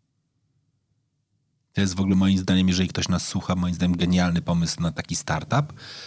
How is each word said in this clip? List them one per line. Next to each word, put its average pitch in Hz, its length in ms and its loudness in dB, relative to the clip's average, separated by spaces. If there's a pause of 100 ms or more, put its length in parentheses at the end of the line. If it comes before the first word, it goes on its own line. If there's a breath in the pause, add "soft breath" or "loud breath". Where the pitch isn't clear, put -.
(1700)
To 101 80 0
jest 92 140 0
w 95 40 -2
ogóle 95 160 2
moim 95 220 4
zdaniem, 92 300 2
jeżeli 90 220 2
ktoś - 200 -4
nas 87 180 0
słucha, 92 280 -2
moim 90 200 0
zdaniem 90 220 0
genialny 87 440 2
pomysł 85 400 -2
na 82 100 -2
taki - 240 -8
startup. 113 580 -2 (340 loud breath)